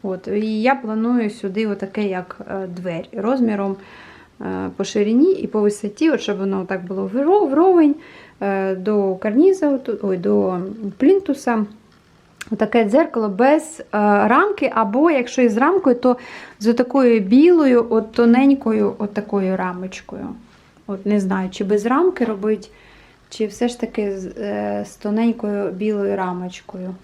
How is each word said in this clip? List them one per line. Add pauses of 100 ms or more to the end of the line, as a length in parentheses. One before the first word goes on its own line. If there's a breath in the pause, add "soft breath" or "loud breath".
От,
і
я
планую
сюди
отаке,
як, (120)
е,
двері,
розміром, (680 loud breath)
е,
по
ширині
і
по
висоті,
от
щоб
воно
так
було
вро-,
вровень, (460 loud breath)
е,
до
карніза,
от,
ой,
до (400)
плінтуса. (840)
Отаке
дзеркало
без,
е, (420)
рамки,
або
якщо
із
рамкою,
то (420 loud breath)
з
отакою
білою,
от
тоненькою,
от
такою
рамочкою. (600 soft breath)
От
не
знаю,
чи
без
рамки
робить, (580 soft breath)
чи
все
ж
таки
з,
е,
з
тоненькою
білою
рамочкою.